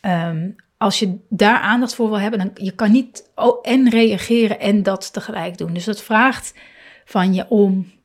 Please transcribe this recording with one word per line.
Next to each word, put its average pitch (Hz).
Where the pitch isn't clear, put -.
Ehm, 170
als 202
je 190
daar 208
aandacht 233
voor 226
wil 214
hebben, 214
dan, 190
je 190
kan 214
niet -
o-, -
en 262
reageren 226
en 202
dat 190
tegelijk 180
doen. 170
Dus 175
dat 214
vraagt 233
van 190
je 185
om 190